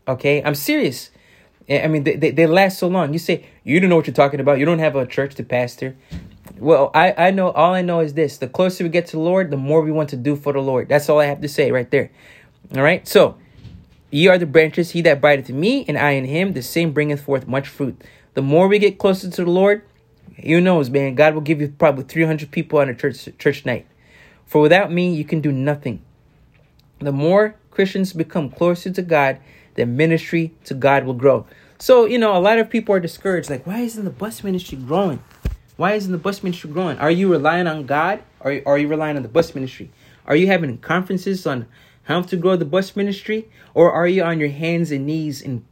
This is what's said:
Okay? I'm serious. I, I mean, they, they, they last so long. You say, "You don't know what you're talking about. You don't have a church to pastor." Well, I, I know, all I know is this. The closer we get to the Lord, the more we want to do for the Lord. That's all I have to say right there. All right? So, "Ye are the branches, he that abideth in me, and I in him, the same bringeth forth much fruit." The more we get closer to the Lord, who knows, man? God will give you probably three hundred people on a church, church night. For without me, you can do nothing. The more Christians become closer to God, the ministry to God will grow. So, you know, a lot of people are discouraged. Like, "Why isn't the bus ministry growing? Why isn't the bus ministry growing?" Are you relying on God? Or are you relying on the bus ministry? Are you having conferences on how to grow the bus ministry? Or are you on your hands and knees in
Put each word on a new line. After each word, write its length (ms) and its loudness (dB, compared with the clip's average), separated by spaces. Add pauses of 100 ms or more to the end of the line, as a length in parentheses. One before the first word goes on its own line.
Okay? 380 0
I'm 100 -2
serious. 560 -4 (580)
I, 120 0
I 80 0
mean, 160 0
they, 100 0
they, 160 0
they 160 4
last 320 2
so 80 -2
long. 260 0
You 60 -4
say, 260 -4 (200)
"You 160 2
don't 100 4
know 60 6
what 100 2
you're 80 -6
talking 240 2
about. 220 2
You 40 0
don't 140 2
have 160 0
a 100 -2
church 300 -6
to 80 -10
pastor." 540 -6 (640)
Well, 360 4
I, 180 6 (140)
I 60 4
know, 180 0
all 240 2
I 80 0
know 160 -2
is 160 -2
this. 240 -2
The 80 -6
closer 380 -2
we 60 -2
get 160 0
to 100 -12
the 60 -2
Lord, 280 0
the 60 -4
more 260 2
we 80 -2
want 200 -2
to 60 -8
do 200 -2
for 160 -4
the 80 -2
Lord. 280 -2
That's 200 2
all 100 4
I 80 4
have 140 -4
to 80 -8
say 240 0
right 180 -2
there. 220 0 (640)
All 60 0
right? 260 2
So, 280 4 (760)
"Ye 160 4
are 100 6
the 80 -2
branches, 460 2
he 100 -2
that 160 4
abideth 320 2
in 80 -6
me, 300 0
and 100 -4
I 140 2
in 120 -2
him, 280 -4
the 100 -8
same 300 -2
bringeth 300 -2
forth 260 -4
much 180 -4
fruit." 340 -8 (340)
The 80 -2
more 260 4
we 100 4
get 180 2
closer 320 0
to 160 -6
the 60 0
Lord, 320 2 (640)
who 160 2
knows, 300 2
man? 240 -2
God 200 4
will 60 -4
give 200 -2
you 80 -2
probably 360 0
three 200 -2
hundred 260 -2
people 280 -2
on 100 2
a 60 -6
church, 340 -6 (100)
church 260 -2
night. 220 -6 (580)
For 160 0
without 320 4
me, 220 0
you 100 -4
can 160 -4
do 100 -2
nothing. 520 -4 (960)
The 140 -4
more 440 2 (140)
Christians 420 -2
become 380 -4
closer 400 -2
to 120 -6
God, 360 0 (360)
the 120 -2
ministry 680 0 (100)
to 100 -10
God 300 2
will 100 -4
grow. 320 2 (320)
So, 280 6
you 120 0
know, 180 2
a 40 2
lot 180 4
of 120 0
people 240 0
are 60 2
discouraged. 500 -4
Like, 160 -8
"Why 140 -6
isn't 240 -6
the 60 -6
bus 340 -12
ministry 340 -6
growing? 440 -2 (540)
Why 160 -2
isn't 200 -4
the 60 -4
bus 240 -6
ministry 280 -8
growing?" 280 -6
Are 120 2
you 200 2
relying 360 2
on 180 -6
God? 360 -2 (200)
Or 240 -4
are 140 2
you 100 0
relying 280 -4
on 60 -6
the 60 -12
bus 260 0
ministry? 360 -12 (360)
Are 100 2
you 100 4
having 320 0
conferences 680 -4
on 200 -4 (380)
how 180 -2
to 140 -6
grow 200 2
the 80 -4
bus 300 -2
ministry? 540 -6 (260)
Or 160 6
are 160 0
you 160 2
on 160 -2
your 100 -2
hands 440 -2
and 140 -4
knees 360 -6
in 300 -8